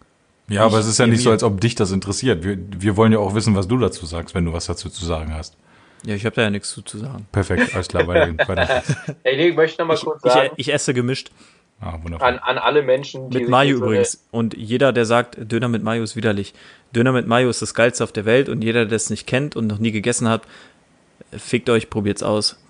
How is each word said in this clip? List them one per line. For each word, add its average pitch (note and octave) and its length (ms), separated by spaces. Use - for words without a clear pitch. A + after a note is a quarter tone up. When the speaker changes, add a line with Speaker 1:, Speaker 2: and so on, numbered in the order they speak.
Speaker 1:
Ja, G#2 160
aber A2 140
Speaker 2:
Nicht G#2+ 80
Speaker 1:
es A2+ 60
ist G#2+ 60
ja B2+ 80
Speaker 2:
ihr A#2 60
Speaker 1:
nicht A#2 100
so, B2+ 60
Speaker 2:
mir. A2+ 60
Speaker 1:
als A2 100
ob G2+ 160
dich A#2 160
das F#2+ 160
interessiert. G2 500
Wir, G2 160
wir F#2+ 380
wollen A2 160
ja A2 60
auch G2+ 160
wissen, G#2+ 200
was F#2+ 140
du B2 100
dazu G2 260
sagst, E2 300
wenn F2+ 100
du E2 80
was E2 140
dazu F2 240
zu - 140
sagen D#2+ 280
hast. D#2+ 240
Speaker 2:
Ja, G#2+ 100
ich G2+ 120
hab A2 80
da A#2+ 80
ja G#2+ 80
nichts G2+ 200
zu, - 120
zu - 160
sagen. G#2 320
Speaker 1:
Perfekt, G#2 440
alles F#2 140
klar, E2 200
weiter, E2+ 300
Speaker 2:
<laughs> - 100
Speaker 1:
weiter. B2 340
Speaker 3:
Ey, C3 140
nee, E3 120
ich D#3+ 80
möchte D#3 240
noch E3 80
mal D#3+ 60
Speaker 2:
Ich, D3+ 60
Speaker 3:
kurz D#3 240
Speaker 2:
ich, B2 80
Speaker 3:
sagen, C3 240
Speaker 2:
ich C3+ 160
esse D3 200
gemischt. B2 380
Speaker 1:
Ah, E2+ 200
wundervoll. E2+ 260
Speaker 3:
an, B2+ 100
an B2+ 200
alle C#3 240
Menschen, C3 480
die A#2+ 80
Speaker 2:
Mit A#2+ 80
Speaker 3:
sich A#2+ 40
Speaker 2:
Mayo C3+ 200
Speaker 3:
jetzt C3+ 80
so A#2 60
eine A2 100
Speaker 2:
übrigens. G2 380
Und A2+ 240
jeder, A#2+ 360
der A#2 140
sagt, A#2+ 300
Döner A#2 180
mit A2+ 140
Mayo A2+ 200
ist G#2+ 140
widerlich. G#2 360
Döner A#2+ 180
mit B2 140
Mayo B2 220
ist A2+ 140
das G#2+ 120
Geilste A#2+ 300
auf - 80
der G#2 140
Welt B2+ 220
und A#2 140
jeder, A2+ 240
der A2 100
es - 120
nicht - 180
kennt C#3+ 300
und A2+ 100
noch G#2 120
nie A2+ 140
gegessen A2+ 360
hat, A2+ 140
fickt - 380
euch, A2+ 200
probiert's G2+ 320
aus. G#2+ 360